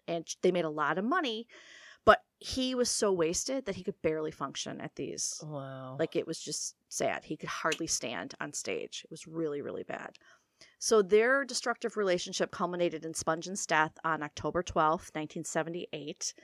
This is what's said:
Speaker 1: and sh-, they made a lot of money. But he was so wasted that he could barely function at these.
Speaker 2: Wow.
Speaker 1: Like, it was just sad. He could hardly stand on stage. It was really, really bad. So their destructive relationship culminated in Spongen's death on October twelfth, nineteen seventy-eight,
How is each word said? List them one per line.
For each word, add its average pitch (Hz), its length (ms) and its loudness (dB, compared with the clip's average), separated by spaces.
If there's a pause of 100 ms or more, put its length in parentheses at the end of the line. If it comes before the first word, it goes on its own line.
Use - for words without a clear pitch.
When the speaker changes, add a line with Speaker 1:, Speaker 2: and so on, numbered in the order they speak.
Speaker 1:
and 170 220 -4
sh-, - 140 -10
they 185 100 6
made 175 120 2
a 156 60 -2
lot 151 280 2
of 196 60 0
money. 247 440 0 (580)
But - 160 12 (160)
he 254 360 -2
was 247 160 2
so 202 220 4
wasted 180 540 2
that 196 80 -4
he 185 100 -10
could - 160 -6
barely 156 300 0
function - 500 -6
at - 160 -12
these. - 480 -6
Speaker 2:
Wow. 135 540 -10
Speaker 1:
Like, 165 180 -2
it 151 100 0
was 160 140 -6
just - 340 -6 (140)
sad. 98 360 -2
He 156 120 -8
could - 140 -8
hardly 160 360 -2
stand 113 540 -4
on 147 140 -8
stage. - 500 -6
It - 60 -20
was 160 160 -14
really, 160 340 -4
really - 220 -6
bad. - 300 -8 (640)
So 220 240 4
their 226 420 4
destructive 240 540 -4
relationship 180 540 0
culminated 175 520 0
in 160 80 -6
Spongen's 170 540 -2
death 156 260 4 (120)
on 156 180 0
October 151 400 -2
twelfth, 165 520 2
nineteen 156 300 -6
seventy-eight, 160 880 -6 (120)